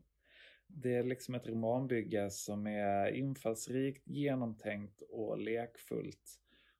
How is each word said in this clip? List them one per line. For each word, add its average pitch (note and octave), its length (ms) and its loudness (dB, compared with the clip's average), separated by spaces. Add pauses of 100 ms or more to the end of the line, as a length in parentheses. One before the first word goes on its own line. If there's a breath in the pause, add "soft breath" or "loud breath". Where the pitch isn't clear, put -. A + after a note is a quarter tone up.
(680 soft breath)
Det B2 280 0
är, B2 80 4
liksom, B2+ 320 -2
ett B2 120 -6
romanbygge A2+ 840 2
som G#2 380 -4
är G2+ 440 2
infallsrikt, C3 960 0
genomtänkt A2+ 960 -2
och G#2+ 360 -4
lekfullt. - 1000 -4 (400 soft breath)